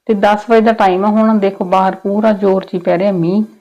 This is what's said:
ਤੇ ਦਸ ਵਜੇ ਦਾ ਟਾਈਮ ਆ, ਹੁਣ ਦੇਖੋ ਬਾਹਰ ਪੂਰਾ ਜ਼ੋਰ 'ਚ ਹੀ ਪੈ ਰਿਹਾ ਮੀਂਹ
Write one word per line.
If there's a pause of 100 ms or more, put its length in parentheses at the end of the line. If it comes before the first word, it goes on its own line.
ਤੇ
ਦਸ
ਵਜੇ
ਦਾ
ਟਾਈਮ
ਆ,
ਹੁਣ
ਦੇਖੋ
ਬਾਹਰ
ਪੂਰਾ
ਜ਼ੋਰ
'ਚ
ਹੀ
ਪੈ
ਰਿਹਾ
ਮੀਂਹ (160)